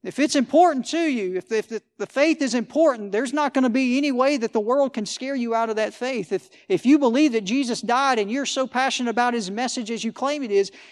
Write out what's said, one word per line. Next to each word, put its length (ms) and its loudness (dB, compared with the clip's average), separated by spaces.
if 160 -8
it's 160 0
important 560 4
to 80 -2
you, 380 -2
if 120 -8
the, 100 0
if 100 -4
the, 140 -8
the 80 -6
faith 340 0
is 140 -2
important, 580 0
there's 220 -2
not 180 0
gonna 160 2
be 300 0
any 140 0
way 260 2
that 140 -4
the 80 0
world 340 0
can 100 -4
scare 300 -8
you 200 -4
out 140 0
of 80 -4
that 160 -2
faith. 400 -6
If, 160 -6
if 180 0
you 120 6
believe 340 4
that 100 -2
Jesus 400 -4
died 360 2
and 120 -2
you're 160 -4
so 200 -2
passionate 440 -2
about 240 0
His 160 -4
message 400 -6
as 120 -6
you 80 -4
claim 320 -4
it 80 -8
is, 220 2